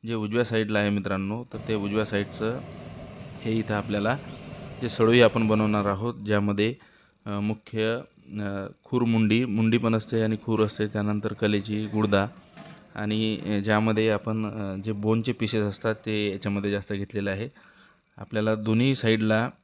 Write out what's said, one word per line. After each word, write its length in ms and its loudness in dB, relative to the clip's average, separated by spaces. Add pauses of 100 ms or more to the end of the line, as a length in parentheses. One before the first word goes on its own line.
जे 80 -4
उजव्या 300 0
साईडला 340 0
आहे, 120 2
मित्रांनो, 600 -2
तर 60 -10 (100)
ते 60 0
उजव्या 300 0
साईडचं 560 -4 (800)
हे 180 -2
इथं 160 -2
आपल्याला 440 0 (640)
जे 60 -4
सडोई 320 6
आपण 280 6
बनवणार 360 4
आहोत, 300 -2 (120)
ज्यामध्ये, 480 2 (520)
अ, 40 -8
मुख्य, 680 -2 (420)
अ, 260 -6 (180)
खूर 180 0
मुंडी, 420 4
मुंडी 340 2
पण 160 2
असते 280 0
आणि 220 0
खूर 200 4
असते, 220 -2
त्यानंतर 460 -2
कलेजी, 540 0
गुडदा 400 2 (680)
आणि, 520 -2
अ, 120 0
ज्यामध्ये 520 2
आपण, 360 -2
अ, 380 -6
जे 80 -4
बोनचे 400 0
पीसेस 300 0
असतात, 320 -2
ते 380 -2
याच्यामध्ये 380 -2
जास्त 220 -2
घेतलेले 380 -4
आहे. 180 -4 (680)
आपल्याला 380 -2
दोन्ही 400 2
साईडला 560 2 (140)